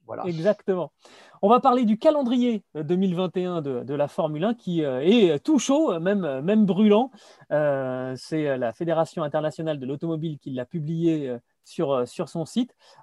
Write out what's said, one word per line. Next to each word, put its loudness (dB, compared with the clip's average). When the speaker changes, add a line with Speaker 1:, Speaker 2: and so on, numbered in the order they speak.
Speaker 1:
Voilà. -12
Speaker 2:
Exactement. -2
On 4
va 6
parler 2
du 2
calendrier, 0
euh, -4
deux -2
mille 0
vingt -4
et -2
un -4
de, -4
de -6
la 0
Formule -4
un 0
qui, -4
euh, -2
est 6
tout 4
chaud, 2
même, -2
même 4
brûlant. 4
Euh, -2
c'est, -4
euh, -2
la -2
Fédération -2
internationale -4
de -10
l'automobile -6
qui -14
l'a -6
publié, -2
euh, -6
sur, -4
euh, 0
sur -8
son -6
site. -4